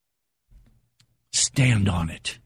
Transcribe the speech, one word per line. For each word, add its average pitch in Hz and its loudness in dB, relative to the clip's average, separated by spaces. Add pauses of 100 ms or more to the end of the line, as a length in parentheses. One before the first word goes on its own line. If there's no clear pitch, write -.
(1300)
Stand 113 2
on 85 -2
it. - -12